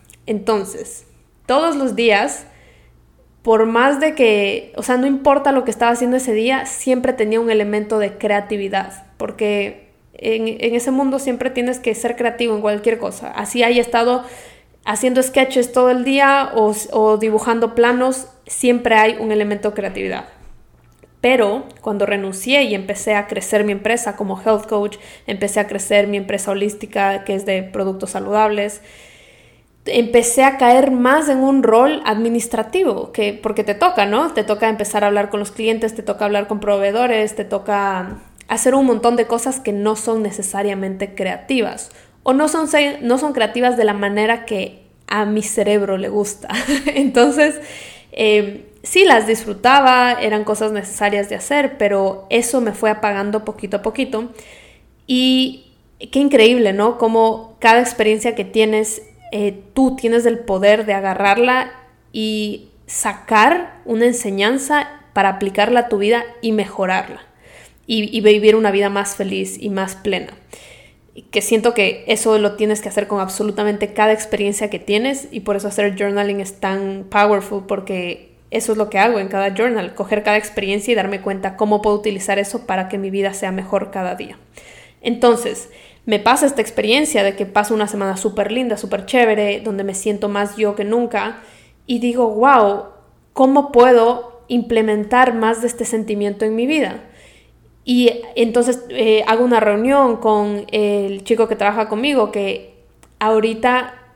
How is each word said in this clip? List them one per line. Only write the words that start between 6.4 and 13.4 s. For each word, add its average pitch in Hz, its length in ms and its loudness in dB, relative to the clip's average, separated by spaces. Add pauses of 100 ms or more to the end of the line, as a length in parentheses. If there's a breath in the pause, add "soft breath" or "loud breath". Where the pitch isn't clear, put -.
siempre 254 480 0
tenía 220 260 0
un 233 100 0
elemento 214 500 0
de 196 180 -2
creatividad, 202 880 -4 (120)
porque 208 680 -4 (320)
en, 220 300 -2
en 226 280 -2
ese 240 160 -2
mundo 262 280 0
siempre 254 300 -4
tienes 254 300 -4
que 233 160 -4
ser 233 200 -4
creativo 233 400 -2
en 208 60 -4
cualquier 208 360 0
cosa. - 340 -10
Así 220 320 -4